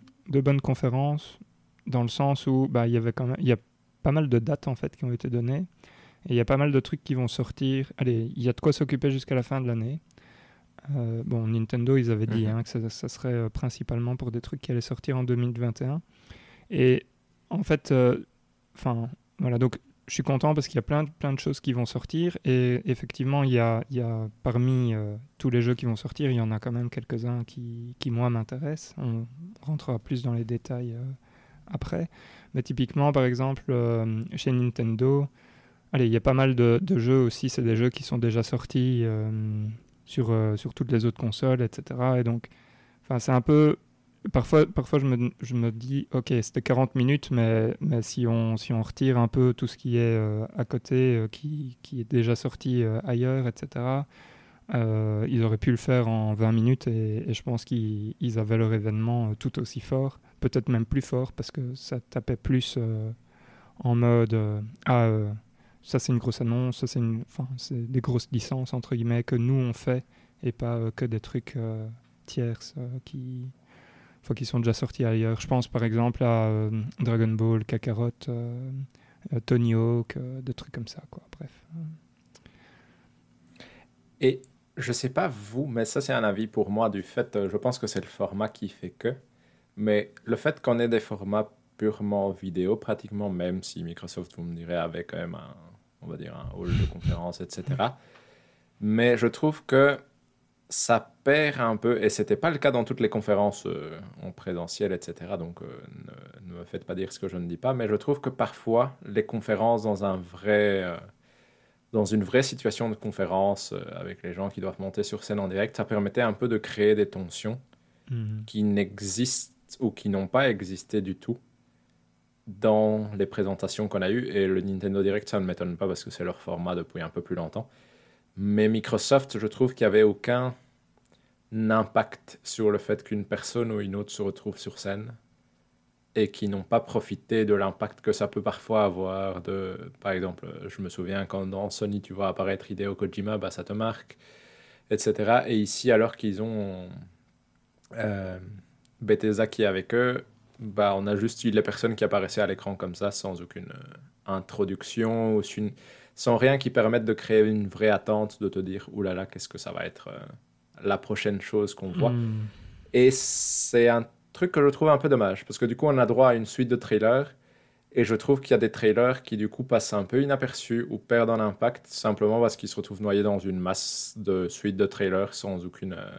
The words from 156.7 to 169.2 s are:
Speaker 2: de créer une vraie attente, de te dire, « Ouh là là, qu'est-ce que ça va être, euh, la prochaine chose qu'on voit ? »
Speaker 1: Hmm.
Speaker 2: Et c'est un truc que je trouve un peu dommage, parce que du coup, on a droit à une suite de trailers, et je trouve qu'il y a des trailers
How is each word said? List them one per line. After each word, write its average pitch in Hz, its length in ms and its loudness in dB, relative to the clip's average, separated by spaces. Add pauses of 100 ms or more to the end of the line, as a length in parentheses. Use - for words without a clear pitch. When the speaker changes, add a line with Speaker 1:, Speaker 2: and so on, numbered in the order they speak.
Speaker 2:
de 110 80 2
créer 110 280 4
une 107 260 2
vraie 107 220 2
attente, 107 520 0
de 98 80 0
te 98 100 -4
dire, « 95 320 -6
Ouh 104 100 -4
là 92 120 -2
là, 92 120 -4
qu'est-ce - 240 -12
que - 80 -14
ça - 140 -12
va - 140 -6
être, - 240 -12
euh, - 100 -12 (640)
la 98 140 2
prochaine 101 440 -4
chose 104 320 0
qu'on 95 160 -8
voit ? » 113 220 2
Speaker 1:
Hmm. 113 300 -2 (520)
Speaker 2:
Et 127 180 8
c'est - 800 2
un 117 160 4 (280)
truc 180 180 -2
que 151 100 2
je 143 80 8
trouve 156 200 4
un 143 100 6
peu 156 100 2
dommage, 104 360 2
parce - 120 -12
que 120 80 0
du 110 100 0
coup, 151 120 2
on 139 100 4
a 123 80 6
droit 123 240 6
à 117 60 6
une 113 100 -2
suite 120 240 -2
de 123 60 2
trailers, 117 600 2 (580)
et 120 100 4
je 107 120 0
trouve 135 240 2
qu'il 135 120 -6
y - 20 6
a 113 60 6
des 110 120 2
trailers 117 520 2